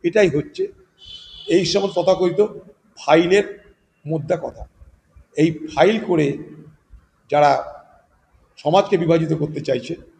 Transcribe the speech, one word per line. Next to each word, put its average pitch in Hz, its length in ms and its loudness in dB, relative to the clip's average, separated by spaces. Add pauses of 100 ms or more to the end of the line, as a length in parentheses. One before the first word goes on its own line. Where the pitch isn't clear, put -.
এটাই 180 260 2
হচ্ছে 151 380 -4 (800)
এই 180 180 2
সমস্ত 196 340 -2
তথাকথিত 180 480 2 (600)
ফাইলের 175 680 2 (320)
মোদ্দা 156 300 -4
কথা। - 300 -12 (720)
এই 156 380 0
ফাইল 214 300 2
করে 147 340 -2 (920)
যারা 143 520 2 (760)
সমাজকে 190 420 2
বিভাজিত 160 340 0
করতে 151 280 -4
চাইছে - 360 -6 (240)